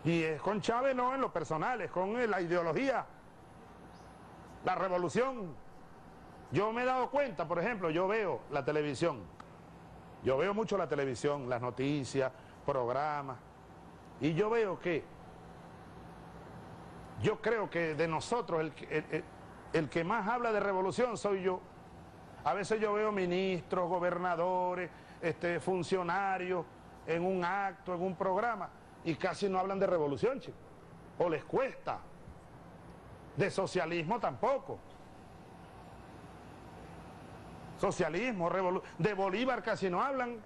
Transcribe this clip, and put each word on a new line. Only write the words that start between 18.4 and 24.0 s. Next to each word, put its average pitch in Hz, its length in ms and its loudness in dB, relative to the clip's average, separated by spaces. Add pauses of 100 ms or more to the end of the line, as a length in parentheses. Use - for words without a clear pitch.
el, 160 120 0 (180)
el, 151 220 0
el, 156 120 -2 (480)
el 156 160 4
que 170 140 2
más 190 260 2
habla 240 220 2
de 214 80 4
revolución 196 580 2
soy 196 260 2
yo. 185 180 2 (840)
A 156 100 4
veces 208 260 2
yo 208 120 4
veo 214 200 4
ministros, 185 760 2
gobernadores, 180 1000 2 (380)